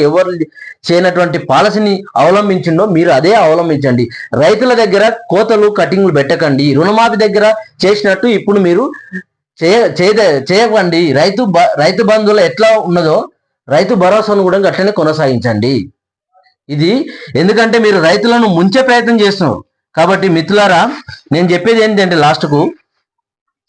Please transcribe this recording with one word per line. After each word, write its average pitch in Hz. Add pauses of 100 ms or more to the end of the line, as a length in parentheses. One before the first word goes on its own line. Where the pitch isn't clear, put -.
ఎవరు 180 (560)
చేయనటువంటి 175 (100)
పాలసీని 202 (280)
అవలంబించిండో 180 (100)
మీరు 170
అదే 170
అవలంబించండి. 151 (380)
రైతుల 214
దగ్గర 208 (260)
కోతలు 214 (100)
కటింగ్లు 185
పెట్టకండి. 143
రుణమాఫీ 208
దగ్గర 208 (360)
చేసినట్టు 202 (100)
ఇప్పుడు 196
మీరు 185 (720)
చేయ-, 185
చేయద-, 185
చేయకండి. 190 (180)
రైతు 196 (140)
బ-, 175 (140)
రైతు 185
బంధువులు 208
ఎట్లా 220 (180)
ఉన్నదో 170 (500)
రైతు 185
భరోసాను 202
కూడా 185 (120)
అట్లనే 185
కొనసాగించండి. 131 (920)
ఇది 151 (440)
ఎందుకంటే 226
మీరు 208 (120)
రైతులను 233 (100)
ముంచే 196
ప్రయత్నం 233
చేస్తున్నారు. 185 (360)
కాబట్టి 185
మిత్రులారా, 180 (480)
నేను 175
చెప్పేది 220
ఏంటంటే 196
లాస్ట్కు 151 (1080)